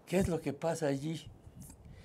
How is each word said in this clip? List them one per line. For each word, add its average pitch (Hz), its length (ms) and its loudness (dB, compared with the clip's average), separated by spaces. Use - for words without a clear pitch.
¿qué 175 140 4
es 196 80 6
lo 165 140 2
que 147 100 0
pasa 165 360 0
allí? 147 380 0